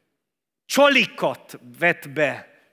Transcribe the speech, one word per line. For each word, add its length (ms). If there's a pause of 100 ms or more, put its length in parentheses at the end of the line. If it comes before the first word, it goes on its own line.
(640)
csalikat 920 (200)
vet 340
be, 480 (120)